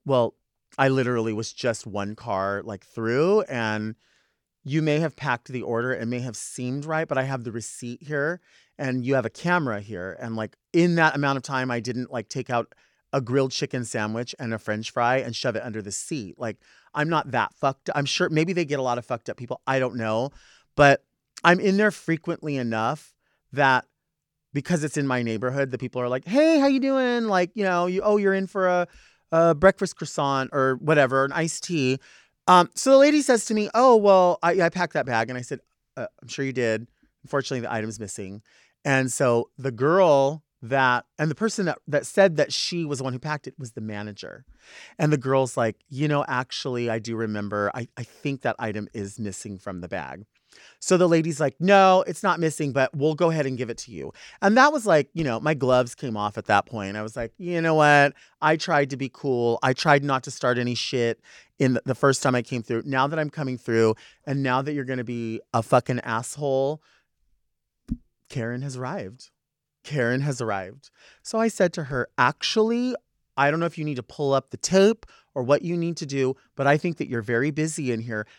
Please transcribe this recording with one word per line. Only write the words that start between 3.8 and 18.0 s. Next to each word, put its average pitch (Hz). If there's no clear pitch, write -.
you 147
may 151
have 160
packed 131
the 127
order. 120
It 113
may 123
have 123
seemed 127
right, 160
but 139
I 131
have 135
the 117
receipt 120
here 151
and 131
you 135
have 127
a 113
camera 147
here." 95
And, 113
like, 110
in 170
that 160
amount 143
of 127
time, 127
I 120
didn't, 120
like, 117
take 127
out 120
a 139
grilled 131
chicken 131
sandwich 110
and 117
a 107
French 107
fry 123
and 120
shove 120
it 107
under 110
the 98
seat. 113
Like, 117
I'm 151
not 151
that 117
fucked. -
I'm 143